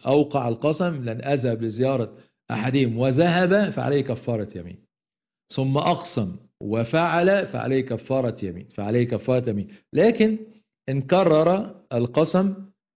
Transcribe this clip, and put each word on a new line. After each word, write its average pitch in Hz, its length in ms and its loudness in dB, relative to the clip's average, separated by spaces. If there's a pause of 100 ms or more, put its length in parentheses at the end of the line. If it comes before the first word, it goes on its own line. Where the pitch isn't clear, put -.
أوقع 139 420 2
القسم، 151 560 -2
"لن 117 200 -6
أذهب 127 380 0
لزيارة 117 560 -2 (320)
أحدهم"، 120 480 0
وذهب، 175 720 2
فعليه 135 300 -2
كفارة 117 580 -6
يمين، 87 260 -16 (680)
ثم 135 260 0
أقسم 143 580 -2 (240)
وفعل، 165 840 2
فعليه 123 340 -2
كفارة 127 640 -4
يمين، 90 240 -8
فعليه 110 400 0
كفارة 123 420 0
يمين. 101 180 -4 (240)
لكن 220 460 2 (500)
إن 135 140 -2
كرر 175 800 2 (100)
القسم، 160 760 0 (300)